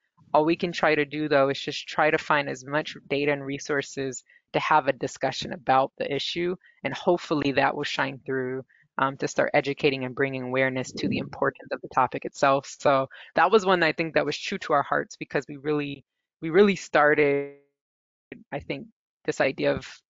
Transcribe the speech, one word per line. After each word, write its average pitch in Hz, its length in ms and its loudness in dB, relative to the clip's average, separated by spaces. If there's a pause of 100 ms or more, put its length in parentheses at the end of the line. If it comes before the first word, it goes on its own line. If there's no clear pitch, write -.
(340)
All 151 120 6
we 170 100 4
can 175 160 -2
try 160 240 2
to 147 100 2
do, 151 220 -4
though, 139 220 4
is 139 100 -2
just - 280 -8
try 156 240 2
to 160 60 4
find 143 320 0
as 131 160 -10
much 147 300 -4 (140)
data 143 220 0
and 139 140 -4
resources 139 800 -6 (300)
to 151 60 0
have 147 280 2
a 135 60 2
discussion 131 600 -6
about 131 440 2
the - 160 -6
issue, 170 420 -4 (280)
and 135 100 -6
hopefully 151 580 0
that 135 240 2
will 147 80 -6
shine 135 420 -4
through, 131 380 -4 (340)
um, 139 200 0
to 156 100 -4
start - 260 0
educating 135 520 0
and 127 100 -8
bringing 135 280 -2
awareness 131 480 -2
to - 160 -6
the 131 120 -2
importance - 520 -8
of 131 100 -6
the 120 80 -14
topic 131 360 0
itself. 139 400 0 (140)
So 135 280 2 (280)
that 165 160 4
was 202 140 4
one 180 180 4
I 156 100 2
think 165 220 -6
that 147 100 2
was 147 120 -4
true - 220 -8
to - 140 -2
our 143 100 4
hearts, - 340 -4
because 151 300 -6
we 147 100 -14
really, 143 460 -4 (380)
we 165 80 -6
really 196 260 6
started, 147 800 2 (960)
I 143 80 -6
think, 143 280 -8 (380)
this - 140 -2
idea 143 340 0
of, 135 140 -6 (220)